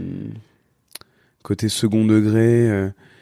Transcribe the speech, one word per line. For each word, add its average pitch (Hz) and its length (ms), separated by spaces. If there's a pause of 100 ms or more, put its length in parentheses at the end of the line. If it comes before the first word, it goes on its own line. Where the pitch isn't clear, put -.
(1400)
côté 104 260
second 110 360
degré, 113 680
euh, 98 180 (340)